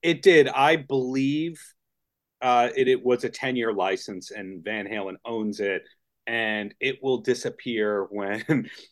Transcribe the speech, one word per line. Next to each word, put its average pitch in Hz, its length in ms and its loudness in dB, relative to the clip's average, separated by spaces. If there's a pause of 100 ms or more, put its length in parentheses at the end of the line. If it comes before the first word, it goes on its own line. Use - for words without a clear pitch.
It 165 200 0
did. 156 260 8
I 143 280 4
believe, 139 840 -2 (800)
uh, 123 360 4
it, 131 120 2
it 127 160 2
was 123 200 2
a 120 60 -4
ten-year 123 420 -2
license, 95 580 -4
and 95 340 -12
Van 104 220 -6
Halen 98 380 -8
owns 107 360 -6
it, 98 220 -2 (440)
and 110 540 -4
it 135 220 -4
will 131 160 0
disappear 110 920 -2
when 101 580 -4 (240)